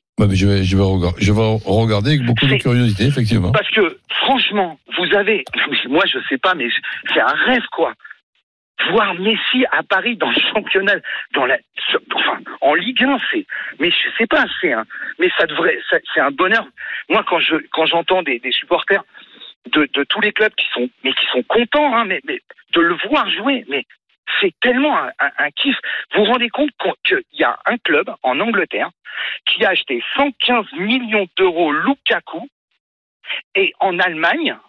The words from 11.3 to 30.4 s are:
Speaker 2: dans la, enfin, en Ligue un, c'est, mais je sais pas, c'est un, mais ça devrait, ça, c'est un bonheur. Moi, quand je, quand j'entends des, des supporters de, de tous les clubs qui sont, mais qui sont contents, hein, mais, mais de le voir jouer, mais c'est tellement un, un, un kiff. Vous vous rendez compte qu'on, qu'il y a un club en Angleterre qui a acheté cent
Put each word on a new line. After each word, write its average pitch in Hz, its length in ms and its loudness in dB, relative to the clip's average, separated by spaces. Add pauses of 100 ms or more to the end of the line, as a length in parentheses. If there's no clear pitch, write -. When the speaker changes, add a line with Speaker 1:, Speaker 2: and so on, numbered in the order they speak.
Speaker 2:
dans 139 100 0
la, - 140 2 (560)
enfin, - 240 -2 (240)
en 143 120 4
Ligue 226 280 -2
un, 269 160 2 (120)
c'est, 113 160 -4 (320)
mais 175 120 0
je - 260 -2
sais 220 100 0
pas, 294 180 2 (160)
c'est 160 120 0
un, 110 120 -2 (340)
mais 180 180 2
ça - 100 2
devrait, 156 320 0 (120)
ça, 175 60 2 (180)
c'est 156 60 2
un 139 100 2
bonheur. 185 340 2 (460)
Moi, 202 180 2
quand 170 120 2
je, 160 160 0 (160)
quand 160 140 2
j'entends 170 360 2
des, 139 160 -2
des 123 140 -6
supporters 170 500 0 (680)
de, 151 200 2
de 143 120 0
tous - 160 -4
les 208 120 0
clubs 214 220 0
qui - 180 -2
sont, 247 160 -2 (160)
mais - 80 0
qui - 200 0
sont 254 100 0
contents, 247 540 2
hein, 233 100 2
mais, 185 200 -4
mais 143 140 -8 (340)
de 165 60 4
le 170 160 4 (120)
voir 262 220 2
jouer, 226 380 -2
mais 139 160 -4 (560)
c'est 190 200 0
tellement 254 360 2
un, 139 140 -2 (100)
un, 139 180 0
un 143 120 -2
kiff. - 260 -2 (380)
Vous 202 100 2
vous 202 60 2
rendez 240 180 0
compte 277 300 -2
qu'on, 185 160 -4 (120)
qu'il 381 160 0 (160)
y - 60 2
a - 220 0
un 214 120 0
club - 320 0 (120)
en 131 180 0
Angleterre 180 500 -2 (560)
qui - 180 0
a 208 40 4
acheté 143 340 -2 (140)
cent 285 140 2 (140)